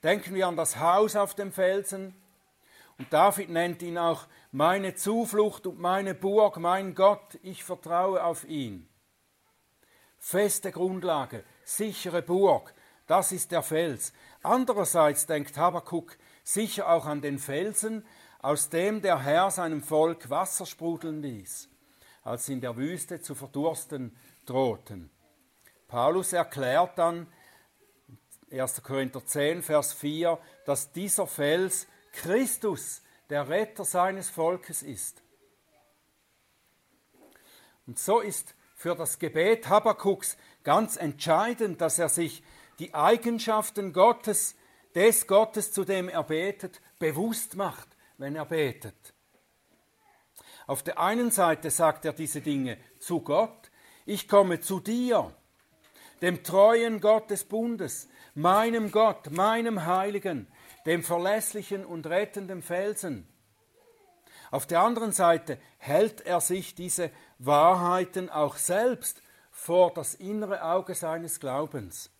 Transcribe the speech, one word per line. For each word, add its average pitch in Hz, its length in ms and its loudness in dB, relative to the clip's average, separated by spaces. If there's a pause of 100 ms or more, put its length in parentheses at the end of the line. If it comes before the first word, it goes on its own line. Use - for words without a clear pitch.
Denken 185 320 0
wir 190 140 0
an 175 80 -2
das 156 220 -2
Haus 190 380 4
auf 202 200 0
dem 196 160 -6
Felsen. 190 640 -2 (800)
Und 131 160 -10
David 190 360 4
nennt 170 320 -2
ihn 170 160 -6
auch 170 300 -2 (240)
meine 180 440 2
Zuflucht 214 720 -2
und 175 120 -10
meine 185 340 -2
Burg, 202 440 2
mein 180 380 -2
Gott, 196 460 4
ich 185 220 -14
vertraue 175 600 -2
auf 170 220 -2
ihn. 117 420 -8 (1300)
Feste 196 520 -2
Grundlage, 175 720 -4 (200)
sichere 185 580 -4
Burg, 180 520 2 (340)
das 180 240 2
ist 180 200 -6
der 165 120 2
Fels. 160 500 -2 (300)
Andererseits 185 840 2
denkt 147 320 -4
Habakuk 170 600 -2 (260)
sicher 202 460 -4
auch 170 160 4
an 151 160 -4
den 143 180 -4
Felsen, 208 680 -4 (340)
aus 147 300 -2
dem 196 320 0
der 165 220 2
Herr 170 280 4
seinem 160 300 -4
Volk 156 480 0
Wasser 170 360 -2
sprudeln 165 560 -6
ließ, 117 480 -12 (540)
als 120 220 -8
sie 139 80 -6
in 127 80 -6
der 120 160 -8
Wüste 160 440 -8
zu 143 140 -12
verdursten 139 800 -6 (300)
drohten. 110 640 -2 (800)
Paulus 156 460 0
erklärt 151 680 0
dann, 170 280 0 (1200)
erster 131 320 -4
Korinther 135 440 -6
zehn, 156 380 -2
Vers 151 300 2
vier, 160 460 -2 (260)
dass - 260 -4
dieser 190 340 -2
Fels 170 640 0 (260)
Christus, 202 880 -2 (280)
der 143 180 -2
Retter 208 380 -2
seines 185 440 0
Volkes 170 540 -4
ist. - 380 -12 (2750)
Und 120 100 -10
so 214 220 4
ist - 360 -6 (200)
für 170 200 -4
das 160 240 -6
Gebet 185 500 0
Habakuks 202 680 2 (260)
ganz 208 340 2
entscheidend, 180 840 0
dass 165 200 0
er 165 100 0
sich - 340 -2 (360)
die - 140 -12
Eigenschaften 214 1000 0
Gottes, 214 600 4 (400)
des 220 320 4
Gottes, 214 440 4
zu 196 140 -4
dem 185 240 -2
er 165 140 -4
betet, 180 580 -4 (180)
bewusst 170 560 -2
macht, 190 320 -6 (300)
wenn 139 180 -8
er 156 100 -6
betet. 143 680 -4 (1500)
Auf 139 160 -4
der - 160 -6
einen 226 320 0
Seite 165 400 2
sagt 156 340 2
er 151 80 -4
diese 151 280 -8
Dinge 135 360 -2 (220)
zu 170 220 -4
Gott: 214 500 -2 (340)
„Ich 202 220 -8
komme 190 320 6
zu 185 220 -6
dir, 233 520 0 (880)
dem 175 220 0
treuen 226 560 6
Gott 214 320 4
des 196 140 -4
Bundes, 220 640 -6 (240)
meinem 214 580 2
Gott, 214 400 2
meinem 214 540 0
Heiligen, 185 600 -2 (380)
dem 165 180 0
verlässlichen 190 840 -2
und 160 220 -10
rettenden 190 560 -4
Felsen.“ 175 640 -6 (1200)
Auf 135 180 -4
der 170 140 2
anderen 226 320 2
Seite 165 440 2 (200)
hält 180 440 2
er 175 200 0
sich - 340 -4
diese 175 360 -6 (280)
Wahrheiten 175 920 4
auch 151 280 0
selbst 226 640 -2 (280)
vor 175 440 2
das - 220 -8
innere 202 480 -6
Auge 180 300 -2
seines 165 460 -6
Glaubens. 135 800 -8